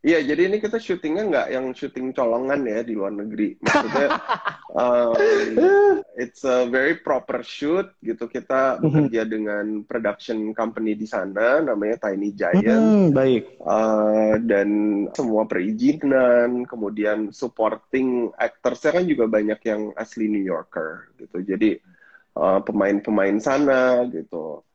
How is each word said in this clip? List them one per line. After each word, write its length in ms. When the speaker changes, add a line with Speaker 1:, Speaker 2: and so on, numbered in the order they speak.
Speaker 1:
Iya, 160
jadi 160
ini 80
kita 240
syutingnya 480
nggak 160
yang 240
syuting 400
colongan 560
ya 160
di 80
luar 240
negeri. 480
Maksudnya, 560
Speaker 2:
<laughs> 320
Speaker 1:
um, 400
it's 240
a 240
very 320
proper 400
shoot 480
gitu. 240
Kita 560
Speaker 2:
Mhm. 0
Speaker 1:
bekerja 400
dengan 400
production 640
company 480
di 80
sana, 560
namanya 400
Tiny 320
Giant. 320
Speaker 2:
Hmm, 480
baik. 320
Speaker 1:
Uh, 800
dan 240
semua 320
perizinan, 1200
kemudian 640
supporting 1040
actors-nya 640
kan 80
juga 240
banyak 320
yang 320
asli 320
New 160
Yorker 720
gitu. 320
Jadi, 320
uh, 240
pemain-pemain 800
sana 720
gitu. 640